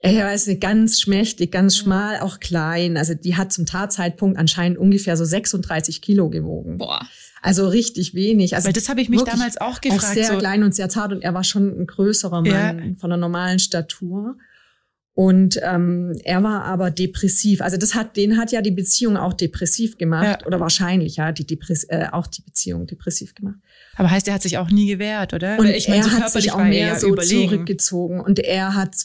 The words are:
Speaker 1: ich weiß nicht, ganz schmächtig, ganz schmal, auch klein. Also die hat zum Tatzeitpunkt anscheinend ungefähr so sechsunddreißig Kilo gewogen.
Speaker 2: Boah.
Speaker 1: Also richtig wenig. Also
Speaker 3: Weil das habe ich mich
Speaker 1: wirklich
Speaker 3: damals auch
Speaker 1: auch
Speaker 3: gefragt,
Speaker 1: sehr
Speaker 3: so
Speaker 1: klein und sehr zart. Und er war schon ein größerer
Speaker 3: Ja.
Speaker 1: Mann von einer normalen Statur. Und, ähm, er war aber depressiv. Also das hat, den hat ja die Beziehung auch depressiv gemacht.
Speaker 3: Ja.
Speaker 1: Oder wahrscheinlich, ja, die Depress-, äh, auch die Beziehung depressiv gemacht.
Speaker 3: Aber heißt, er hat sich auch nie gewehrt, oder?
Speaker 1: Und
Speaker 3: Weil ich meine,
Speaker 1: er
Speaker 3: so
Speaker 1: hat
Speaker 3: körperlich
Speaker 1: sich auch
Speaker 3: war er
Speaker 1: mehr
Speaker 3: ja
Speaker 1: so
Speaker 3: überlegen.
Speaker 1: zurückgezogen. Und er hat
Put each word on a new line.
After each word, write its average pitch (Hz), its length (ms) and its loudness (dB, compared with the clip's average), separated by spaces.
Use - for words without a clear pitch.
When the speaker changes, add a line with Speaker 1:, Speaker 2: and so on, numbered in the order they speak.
Speaker 1:
ich 190 160 4
weiß 202 300 -2
nicht, 190 120 -2
ganz 220 400 2
schmächtig, 196 520 0
ganz 190 260 4
schmal, 202 420 -2
auch 185 220 -6
klein. 170 560 -2
Also 165 160 0
die 175 240 -2
hat 190 160 -2
zum 170 140 -2
Tatzeitpunkt 190 680 -2
anscheinend 175 420 0
ungefähr 196 360 4
so 165 100 0
sechsunddreißig 170 760 -2
Kilo 202 280 2
gewogen. 80 500 -6
Speaker 2:
Boah. - 280 -8
Speaker 1:
Also 196 280 2
richtig 208 460 0
wenig. 196 400 2
Also 175 100 0
Speaker 3:
Weil 190 80 2
das 220 160 0
habe 262 100 2
ich 247 100 0
mich 233 100 6
Speaker 1:
wirklich 233 160 0
Speaker 3:
damals 240 260 -2
auch 247 160 -4
Speaker 1:
auch - 40 -12
Speaker 3:
gefragt, 202 340 2
Speaker 1:
sehr 220 180 2
Speaker 3:
so 196 60 0
Speaker 1:
klein 196 240 2
und 196 120 4
sehr 190 140 -2
zart. 208 240 -4
Und 185 100 -8
er 175 120 -2
war 185 100 -4
schon 202 240 2
ein 180 60 -2
größerer 190 640 0
Speaker 3:
Ja. 185 260 2
Speaker 1:
Mann 170 240 -8
von 175 160 -6
einer 175 80 0
normalen 180 380 -2
Statur. 185 760 -4
Und, 190 460 4
ähm, 175 520 0
er 185 180 0
war 208 220 -2
aber 185 260 -2
depressiv. 185 720 0
Also 175 160 -2
das 208 160 0
hat, 220 240 -4
den 208 180 2
hat 226 160 0
ja 226 120 0
die 208 80 0
Beziehung 202 440 0
auch 180 180 -2
depressiv 190 680 -4
gemacht. 170 420 0
Speaker 3:
Ja. - 60 -10
Speaker 1:
Oder 175 120 -2
wahrscheinlich, 170 580 -2
ja, 156 140 -2
die 151 140 -8
Depress-, 156 440 -6
äh, 165 220 -4
auch 170 140 -6
die - 160 -14
Beziehung - 460 -6
depressiv - 480 -10
gemacht. 202 220 -10
Speaker 3:
Aber 185 140 2
heißt, 190 180 2
er 202 60 -2
hat 196 80 -2
sich 180 160 -2
auch 175 140 0
nie 202 160 6
gewehrt, 202 480 -4
oder? 190 240 -2
Speaker 1:
Und 220 80 6
Speaker 3:
Weil 202 80 4
ich - 120 0
meine, 202 140 4
Speaker 1:
er 220 40 4
Speaker 3:
so 214 80 2
Speaker 1:
hat 233 80 2
Speaker 3:
körperlich 220 240 2
Speaker 1:
sich 202 60 0
auch 185 60 -2
Speaker 3:
war 202 80 2
er 202 60 8
Speaker 1:
mehr 170 160 2
Speaker 3:
ja 170 120 0
Speaker 1:
so 202 100 2
Speaker 3:
überlegen. 190 420 2
Speaker 1:
zurückgezogen. 175 720 -2
Und 196 180 2
er 190 340 -2
hat 190 320 -4